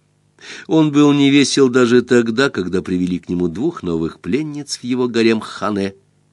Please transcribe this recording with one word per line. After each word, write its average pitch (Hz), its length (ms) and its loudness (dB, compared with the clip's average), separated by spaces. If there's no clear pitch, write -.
Он 156 240 2
был 147 220 4
невесел 139 560 4
даже 123 320 4
тогда, 120 480 0
когда 90 320 -4
привели 90 380 -2
к - 100 -20
нему 87 180 -2
двух 113 360 -6
новых 82 360 -6
пленниц 147 580 -8
в - 60 -18
его 123 240 -2
гарем 113 320 0
хане, 98 560 -6